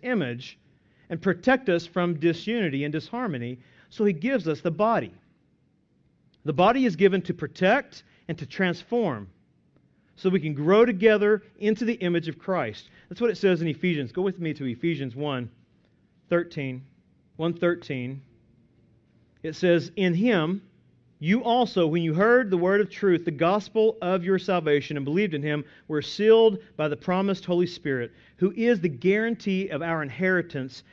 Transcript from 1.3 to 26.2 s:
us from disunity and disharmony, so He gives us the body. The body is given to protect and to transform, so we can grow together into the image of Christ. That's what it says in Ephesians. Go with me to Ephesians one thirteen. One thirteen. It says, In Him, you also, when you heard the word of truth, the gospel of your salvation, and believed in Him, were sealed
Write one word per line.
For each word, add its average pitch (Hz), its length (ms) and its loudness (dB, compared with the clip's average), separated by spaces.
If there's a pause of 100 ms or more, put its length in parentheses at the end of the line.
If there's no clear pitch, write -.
us 170 180 2
from 175 340 -2
disunity 165 640 0
and 147 80 -4
disharmony, 147 680 -6 (320)
so - 140 -2
He 208 80 4
gives 175 340 -2
us 151 140 -2
the 180 100 -2
body. 165 420 0 (1300)
The 151 80 -4
body 220 320 4
is 208 100 2
given 185 280 4
to 180 120 -4
protect - 720 -2 (240)
and 165 100 -8
to 135 80 -12
transform, 175 840 -4 (880)
so - 120 -2
we 180 120 2
can 151 120 -6
grow 175 320 4
together 208 600 2 (160)
into 214 240 0
the 226 100 -2
image 170 320 -2
of 156 140 -8
Christ. 147 500 -6 (180)
That's 180 120 -12
what 233 100 2
it 180 80 -4
says 180 240 2
in 170 60 -2
Ephesians. 147 420 -2
Go 180 100 -6
with 185 200 -4
me 160 140 -4
to 143 100 -10
Ephesians 131 500 -4
one 131 340 -6 (800)
thirteen. 151 540 -4 (540)
One 170 180 -2
thirteen. 139 640 -4 (1200)
It 156 100 -8
says, 170 400 2
In 185 180 2
Him, 190 480 0 (600)
you 196 240 2
also, 233 420 2
when 165 160 0
you 160 120 0
heard 220 360 4
the 180 80 2
word 190 220 2
of 196 100 -2
truth, 170 340 2
the 175 60 -4
gospel 202 720 0
of 180 220 0
your 185 160 0
salvation, 156 560 0
and 139 80 -4
believed 160 300 0
in 143 80 -4
Him, 147 220 -4 (220)
were 151 160 -4
sealed 220 560 4 (180)